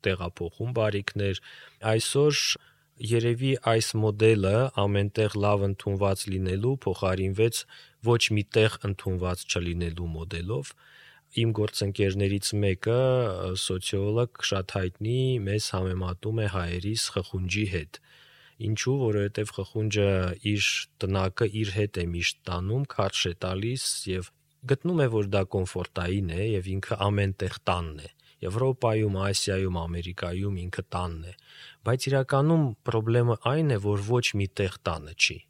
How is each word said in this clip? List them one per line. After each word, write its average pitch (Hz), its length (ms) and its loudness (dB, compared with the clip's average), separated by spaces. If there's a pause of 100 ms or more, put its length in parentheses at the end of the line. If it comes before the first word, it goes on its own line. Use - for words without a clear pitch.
տեղափոխում 92 680 -2
բարիքներ։ 101 680 0 (400)
Այսօր 139 600 2 (580)
երևի 117 600 2
այս 113 320 2
մոդելը 107 640 4 (160)
ամենտեղ 101 600 0
լավ 101 300 2
ընդունված 98 580 0
լինելու 98 540 -2
փոխարինվեց 95 880 0 (400)
ոչ 117 240 4
մի 104 180 2
տեղ 110 360 4
ընդունված 92 640 -2
չլինելու 87 640 -2
մոդելով։ 87 640 -6 (600)
Իմ 113 180 2
գործընկերներից 101 1000 0
մեկը, 104 480 0 (560)
սոցիոլոգ, 101 840 -2
շատ 95 300 -2
հայտնի, 107 480 -2 (200)
մեզ 101 280 -2
համեմատում 92 680 -2
է 110 80 0
հայերի 90 500 -2
սխխունջի 95 720 -2
հետ։ 90 340 -6 (540)
Ինչու՞, 110 400 -2
որովհետև 107 560 0
խխունջը 104 600 0 (320)
իր 104 260 0 (260)
տնակը 95 560 0
իր 107 220 -2
հետ 104 260 -2
է 90 80 -2
միշտ 85 360 -2
տանում, 95 440 -2
քարշ - 360 -2
է 87 120 0
տալիս 98 540 -4 (160)
և 92 260 -4 (340)
գտնում 151 380 0
է, 135 60 4
որ 110 180 2
դա 98 180 2
կոմֆորտային 92 880 -2
է 90 140 -2
և 95 260 -2
ինքը 98 260 -4
ամեն 101 360 2
տեղ 92 260 -4
տանն 85 380 -2
է։ 73 140 -16 (300)
Եվրոպայում, 110 760 0
Ասիայում, 95 600 0
Ամերիկայում 90 800 -4
ինքը 90 280 -6
տանն 85 360 -6
է։ 85 120 -14 (460)
Բայց 127 280 -2
իրականում 139 560 4 (180)
պրոբլեմը 113 600 2
այն 151 260 2
է, 123 100 2
որ 101 260 0
ոչ 120 260 2
մի 101 200 0
տեղ - 280 -2
տանը 78 380 -4
չի։ - 220 0 (120)